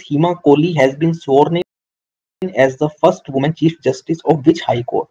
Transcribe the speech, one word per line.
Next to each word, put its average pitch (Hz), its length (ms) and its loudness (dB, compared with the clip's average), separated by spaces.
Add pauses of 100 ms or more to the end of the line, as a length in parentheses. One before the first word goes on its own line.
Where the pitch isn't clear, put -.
(120)
Hima 165 220 0 (140)
Kohli 151 280 2
has 135 200 2
been 165 160 -2
sworn 147 360 2
in 170 140 -2 (800)
as 135 260 0
the 151 180 -4
first 160 460 -2
woman 135 160 0
chief 165 200 0 (180)
justice 160 300 -6 (120)
of 160 60 2
which 143 220 0
high 120 240 -4
court? 120 280 -6